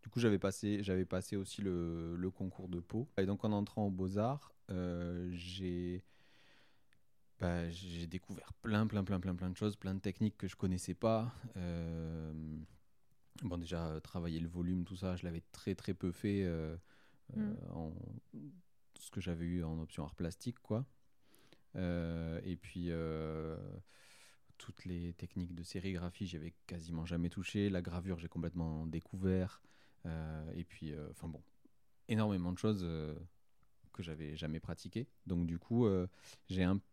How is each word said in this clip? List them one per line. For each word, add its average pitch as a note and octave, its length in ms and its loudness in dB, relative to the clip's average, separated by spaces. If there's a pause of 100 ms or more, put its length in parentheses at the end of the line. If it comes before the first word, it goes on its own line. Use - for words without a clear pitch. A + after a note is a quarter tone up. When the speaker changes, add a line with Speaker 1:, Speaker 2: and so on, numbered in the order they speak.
Speaker 1:
Du A2+ 40 -10
coup, A#2+ 100 0
j'avais G#2+ 180 8
passé, G2+ 460 2
j'avais F#2 200 4
passé F#2 300 -2
aussi G2 280 -2
le, E2+ 520 0
le F2+ 160 0
concours F#2+ 380 -6
de F2 100 -2
Pau. A2 300 -4 (100)
Et F#2+ 80 4
donc, G2 180 0
en A2 60 4
entrant G#2 380 2
aux - 20 2
Beaux-Arts, G2 640 0 (180)
euh, F2+ 640 0
j'ai, F2+ 720 -2 (1400)
bah, F2 300 2
j'ai F2 360 -6
découvert F2 460 -8 (100)
plein, A2 240 4
plein, G#2 160 2
plein, F#2+ 160 2
plein, F#2 160 0
plein F2+ 160 -2
de F2+ 60 -4
choses, G#2+ 180 2
plein F#2+ 220 -2
de - 40 0
techniques G#2 380 0
que - 80 -4
je F2+ 80 -4
connaissais F#2 400 0
pas. A2+ 400 2 (220)
Euh, E2 760 -2 (1080)
bon, F2 160 0
déjà, E2+ 300 0
euh, D#2 120 -2
travailler E2+ 380 -2
le E2+ 100 2
volume, F2 360 2
tout F#2 100 -8
ça, F2+ 220 0
je F2 80 -6
l'avais E2 260 -2
très, - 240 -2
très - 180 -4
peu F2+ 200 0
fait, G2+ 320 2
euh, D#2+ 320 0 (580)
Speaker 2:
Mm. G#3+ 60 0
Speaker 1:
euh, G#3+ 140 0 (180)
en, E2 200 -4 (1080)
ce - 100 -16
que - 100 -4
j'avais F2 240 -2
eu F2 200 2
en D#2+ 160 -2
option D#2 240 -6
art D2 100 -10
plastique, - 460 -4
quoi. A2+ 260 0 (880)
Euh, E2 680 0
et F2+ 100 -2
puis, F2 360 -4
euh, D#2+ 680 -2 (1000)
toutes - 280 -14
les F2 300 -2
techniques F2 380 -4
de E2+ 120 -6
sérigraphie, F2+ 640 -2
j'y F2 80 -4
avais D#2+ 180 -6 (140)
quasiment E2 360 -4
jamais E2+ 240 2
touché. G2+ 420 2
La F2+ 120 2
gravure, F2 380 -2
j'ai E2 80 -6
complètement E2 580 0
découvert. F#2 720 2 (460)
Euh, D#2 480 -4
et F2 80 -4
puis, D#2+ 300 -8
euh, D2+ 180 -6
enfin - 160 -10
bon, D#2+ 160 -8 (640)
énormément G#2 460 4
de F#2 60 0
choses, G#2+ 260 4
euh, D#2 280 0 (800)
que G2 120 -6
j'avais D#2 320 -6
jamais D#2+ 240 -2
pratiquées. F2 480 -4 (180)
Donc F2 220 4
du E2 100 0
coup, A#2 280 6
euh, F#2+ 200 6 (420)
j'ai F#2+ 140 4
un G2 180 6 (120)